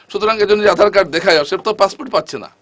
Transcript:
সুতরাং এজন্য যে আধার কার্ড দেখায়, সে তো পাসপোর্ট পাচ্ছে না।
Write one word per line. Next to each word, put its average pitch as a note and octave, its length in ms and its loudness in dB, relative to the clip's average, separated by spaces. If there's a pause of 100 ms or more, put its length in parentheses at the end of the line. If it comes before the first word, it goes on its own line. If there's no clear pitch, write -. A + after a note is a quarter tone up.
(120)
সুতরাং G#3+ 300 -2
এজন্য G#3 220 2
যে G3 60 4
আধার G3+ 220 4
কার্ড F#3+ 180 2
দেখায়, D#3+ 360 2
সে F#3+ 120 -4
তো G#3+ 160 -4
পাসপোর্ট G#3 380 -2
পাচ্ছে G3+ 260 -4
না। F#2 120 -14 (120)